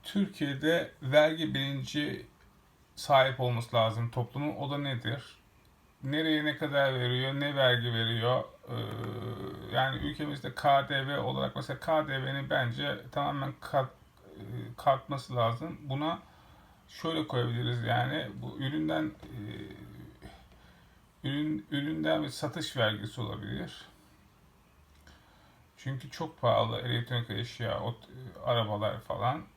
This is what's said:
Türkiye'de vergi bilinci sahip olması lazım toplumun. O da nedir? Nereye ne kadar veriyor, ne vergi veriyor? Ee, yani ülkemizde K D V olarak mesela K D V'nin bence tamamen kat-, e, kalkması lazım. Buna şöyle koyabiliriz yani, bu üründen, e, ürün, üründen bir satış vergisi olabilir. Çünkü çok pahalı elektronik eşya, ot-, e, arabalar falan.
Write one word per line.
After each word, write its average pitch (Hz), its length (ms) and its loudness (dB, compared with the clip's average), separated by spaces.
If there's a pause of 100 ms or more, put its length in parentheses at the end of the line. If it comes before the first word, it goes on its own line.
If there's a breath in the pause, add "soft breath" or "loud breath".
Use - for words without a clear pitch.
Türkiye'de 156 880 0 (100)
vergi 151 520 6
bilinci 139 720 -2 (720)
sahip 131 440 6
olması 123 360 0
lazım 113 360 4
toplumun. 139 440 -2
O 139 160 -4
da 143 60 -2
nedir? 135 600 -4 (680)
Nereye 151 420 2
ne 147 120 0
kadar 139 360 2
veriyor, 127 400 0
ne 143 220 0
vergi 123 380 4
veriyor? 113 500 2 (260)
Ee, 120 40 -6 (1040)
yani 131 220 2
ülkemizde 143 580 -4
K 139 340 6
D 135 180 0
V 143 120 -2
olarak 131 360 -2
mesela 135 240 -6
K 156 280 2
D 135 180 -2
V'nin 135 240 -4
bence 139 480 0 (140)
tamamen 143 500 -2
kat-, 131 340 0 (400)
e, - 80 -14 (340)
kalkması 135 580 0
lazım. 120 460 0
Buna 147 380 -2 (680 loud breath)
şöyle 160 400 -4
koyabiliriz 123 560 0
yani, 123 440 0 (140)
bu 123 180 -10
üründen, 156 520 -2 (120)
e, 117 180 -12 (1800 soft breath)
ürün, 151 480 -2
üründen 156 520 0
bir 139 60 -4
satış - 480 -4
vergisi 107 440 0
olabilir. - 640 -8 (1900 loud breath)
Çünkü 135 320 -8
çok - 320 -10
pahalı 113 380 4
elektronik 120 500 -2
eşya, 120 500 -2
ot-, - 300 -6
e, 127 300 -14
arabalar 107 600 2
falan. 104 440 -2 (140)